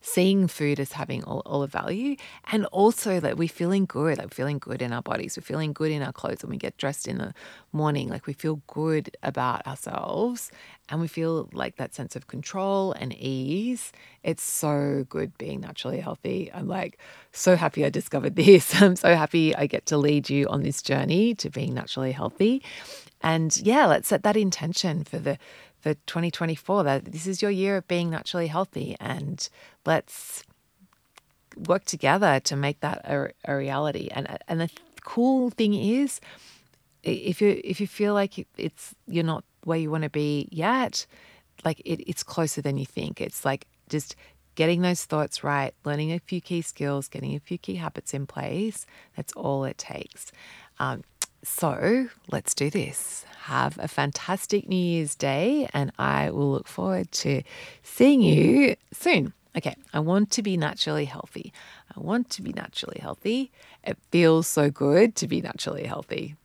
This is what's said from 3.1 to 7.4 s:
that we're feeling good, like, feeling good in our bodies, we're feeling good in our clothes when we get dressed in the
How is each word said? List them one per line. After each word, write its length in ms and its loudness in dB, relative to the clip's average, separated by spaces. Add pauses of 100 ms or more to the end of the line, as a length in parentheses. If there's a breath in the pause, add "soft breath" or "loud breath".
that 180 -2
we're 120 0
feeling 360 0
good, 340 0
like, 140 -10
feeling 260 -4
good 220 -8
in 120 -4
our 100 -6
bodies, 340 -4
we're 60 -14
feeling 300 -4
good 180 -2
in 120 -2
our 100 -6
clothes 300 -6
when 80 -10
we 60 -6
get 200 -8
dressed 320 -6
in 100 -4
the 160 -8 (380 loud breath)